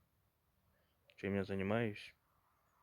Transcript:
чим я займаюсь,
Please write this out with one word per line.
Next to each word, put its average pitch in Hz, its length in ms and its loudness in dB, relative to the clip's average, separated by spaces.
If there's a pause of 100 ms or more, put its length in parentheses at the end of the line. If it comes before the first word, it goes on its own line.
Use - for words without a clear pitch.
(1160)
чим 98 200 0
я 98 80 2
займаюсь, 101 720 0 (680)